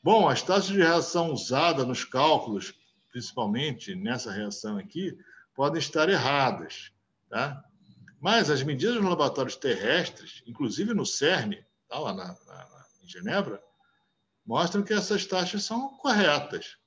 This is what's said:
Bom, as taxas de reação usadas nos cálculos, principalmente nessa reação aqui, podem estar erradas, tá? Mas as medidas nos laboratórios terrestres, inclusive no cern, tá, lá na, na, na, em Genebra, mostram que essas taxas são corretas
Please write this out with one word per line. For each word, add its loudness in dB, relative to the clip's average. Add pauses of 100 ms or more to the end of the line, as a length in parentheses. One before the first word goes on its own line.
Bom, 6
as 2
taxas 2
de 2
reação 4
usadas 0
nos -4
cálculos, 2 (400)
principalmente -4
nessa -6
reação -6
aqui, -8 (400)
podem 0
estar 0
erradas, 0 (380)
tá? -6 (560)
Mas 2
as 2
medidas 0
nos 2
laboratórios 0
terrestres, -2
inclusive -4
no 0
cern, 0 (240)
tá, -10
lá -6
na, -10
na, -20
na, -20 (160)
em -20
Genebra, -4 (840)
mostram 0
que -2
essas 0
taxas -2
são -6
corretas 2